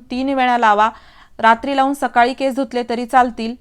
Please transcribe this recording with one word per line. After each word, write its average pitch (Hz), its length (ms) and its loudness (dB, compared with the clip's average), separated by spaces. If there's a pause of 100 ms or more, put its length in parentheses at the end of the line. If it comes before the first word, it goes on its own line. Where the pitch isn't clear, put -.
(100)
तीन 262 240 -4
वेळा 254 240 0
लावा. 220 320 2 (480)
रात्री 226 380 2
लावून 269 180 0
सकाळी 247 400 0
केस 269 220 -4
धुतले 247 320 -4
तरी 240 180 -6
चालतील. 240 540 0